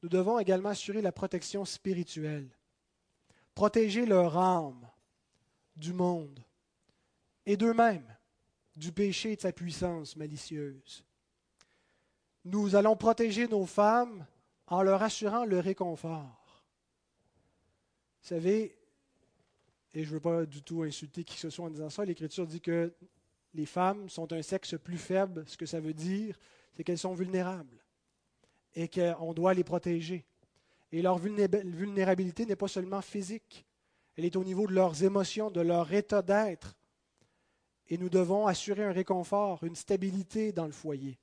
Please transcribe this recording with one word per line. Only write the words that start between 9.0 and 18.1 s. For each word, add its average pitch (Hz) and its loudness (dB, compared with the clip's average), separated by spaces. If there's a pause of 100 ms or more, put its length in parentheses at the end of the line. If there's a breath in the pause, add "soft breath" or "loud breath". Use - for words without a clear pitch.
et - -4
de 196 -12
sa 185 -2
puissance 170 -6
malicieuse. 151 -12 (1400)
Nous 196 2
allons 214 8
protéger 226 2
nos 208 0
femmes 214 2 (440)
en 185 2
leur 190 6
assurant 220 0
le 190 2
réconfort. 165 -6 (1600)